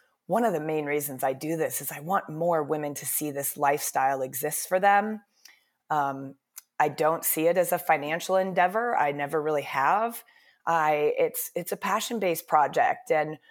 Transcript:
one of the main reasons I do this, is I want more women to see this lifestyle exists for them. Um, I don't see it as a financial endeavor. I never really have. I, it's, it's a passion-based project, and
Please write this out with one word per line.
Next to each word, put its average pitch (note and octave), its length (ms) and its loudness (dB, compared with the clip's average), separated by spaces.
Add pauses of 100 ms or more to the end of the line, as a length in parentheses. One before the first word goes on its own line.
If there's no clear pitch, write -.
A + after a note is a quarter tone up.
(280)
one A3 160 0
of G#3+ 80 2
the D#3 80 -2
main D#3 260 -2
reasons C#3+ 380 -4
I C3+ 80 0
do D3+ 240 -4
this, D#3 240 -4
is C#3 100 -8
I - 80 -12
want E3+ 300 -2
more D#3+ 340 0
women D3 320 -4
to C#3+ 120 -12
see D3 260 -4
this C#3 240 -6
lifestyle C#3 680 0
exists C3+ 440 -4
for F#3 120 0
them. G3+ 440 2 (680)
Um, C#3 460 -2 (420)
I D3+ 100 4
don't D#3 360 2
see D#3+ 220 0
it F3 100 4
as F3 160 2
a F3+ 60 2
financial D#3+ 580 0
endeavor. F#3+ 600 2
I D3 160 2
never D3 280 -2
really D3 220 0
have. F#3 600 0 (440)
I, D#3 520 2
it's, - 360 -2
it's F3 180 -6
a G3 40 -2
passion-based G3 680 -2
project, D#3 640 2
and D#3 280 0 (120)